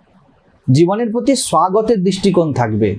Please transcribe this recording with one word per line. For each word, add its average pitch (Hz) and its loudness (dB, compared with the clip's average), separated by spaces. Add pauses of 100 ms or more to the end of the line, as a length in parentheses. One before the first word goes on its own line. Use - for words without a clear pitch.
(720)
জীবনের 196 2
প্রতি 240 0
স্বাগতের 196 0
দৃষ্টিকোণ 180 0
থাকবে। 107 -2